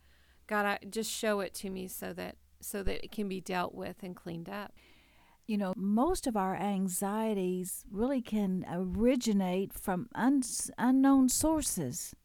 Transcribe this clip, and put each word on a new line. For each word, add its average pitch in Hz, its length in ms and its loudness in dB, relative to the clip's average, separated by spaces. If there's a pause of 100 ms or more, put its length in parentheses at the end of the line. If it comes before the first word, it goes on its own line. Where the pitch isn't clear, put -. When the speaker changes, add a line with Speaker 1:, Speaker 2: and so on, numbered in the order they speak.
(460)
Speaker 1:
God, 208 200 0
I, 202 120 0 (120)
just 220 200 -4
show 208 300 0
it - 140 -6
to 190 160 -8
me 185 160 -8
so 185 280 -10
that, 180 220 -10 (240)
so - 220 -6
that 190 220 0
it - 80 -14
can 202 160 -4
be 190 120 -4
dealt 185 340 -4
with 185 280 -10
and 180 140 -10
cleaned 170 320 -10
up. 202 240 -10 (760)
Speaker 2:
You 214 120 -2
know, 190 180 0
most 220 500 2
of 226 100 0
our 190 200 0
anxieties 190 1300 -2
really 240 320 0
can 190 480 0
originate 190 1040 2
from - 420 -4
uns-, 254 640 2
unknown 269 500 6
sources. - 840 0 (100)